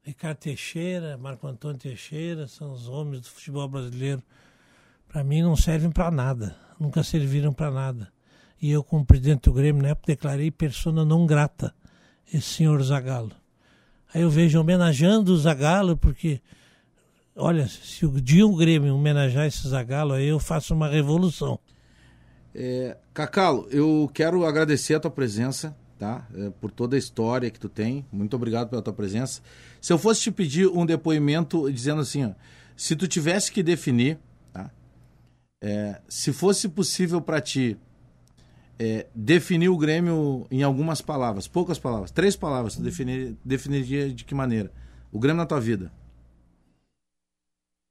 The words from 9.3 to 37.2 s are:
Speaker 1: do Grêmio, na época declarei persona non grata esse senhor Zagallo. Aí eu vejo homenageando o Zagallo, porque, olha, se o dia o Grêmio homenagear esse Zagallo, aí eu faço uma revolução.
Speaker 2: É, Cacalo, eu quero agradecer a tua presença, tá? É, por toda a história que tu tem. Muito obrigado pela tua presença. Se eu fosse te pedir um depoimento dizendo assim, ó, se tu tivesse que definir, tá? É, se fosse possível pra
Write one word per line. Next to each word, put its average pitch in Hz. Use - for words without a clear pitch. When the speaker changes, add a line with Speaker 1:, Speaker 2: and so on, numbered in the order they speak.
Speaker 1:
do 131
Grêmio, 143
na 139
época -
declarei 147
persona 160
non 165
grata 147
esse 147
senhor 151
Zagallo. 131
Aí 165
eu 170
vejo 156
homenageando 175
o 175
Zagallo, 160
porque, 151
olha, 151
se -
o 139
dia 160
o 208
Grêmio 156
homenagear 143
esse 139
Zagallo, 135
aí 135
eu 151
faço 160
uma 156
revolução. 151
Speaker 2:
É, 127
Cacalo, 170
eu 151
quero 165
agradecer 151
a 156
tua 151
presença, 131
tá? 117
É, 101
por 98
toda 120
a 139
história 120
que -
tu 107
tem. 123
Muito 101
obrigado 117
pela 117
tua 104
presença. 104
Se -
eu 175
fosse 214
te 226
pedir 175
um 175
depoimento 156
dizendo 139
assim, 139
ó, 104
se -
tu 165
tivesse 175
que 208
definir, 151
tá? 95
É, 104
se -
fosse 196
possível 175
pra 156